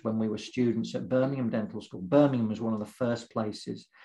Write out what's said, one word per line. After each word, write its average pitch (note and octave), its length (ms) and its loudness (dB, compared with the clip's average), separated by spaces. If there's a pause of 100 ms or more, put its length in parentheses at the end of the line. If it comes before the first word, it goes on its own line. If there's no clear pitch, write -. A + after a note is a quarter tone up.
when A2 160 0
we A2 100 2
were G#2+ 100 -2
students A2+ 560 0
at B2 140 -6
Birmingham C3 420 0
Dental G#2+ 300 -4
School. - 200 -12
Birmingham B2+ 480 4
was G#2+ 120 -2
one A2+ 120 0
of G#2+ 80 0
the G#2+ 60 -4
first A#2 440 -2
places A2+ 580 -6 (160)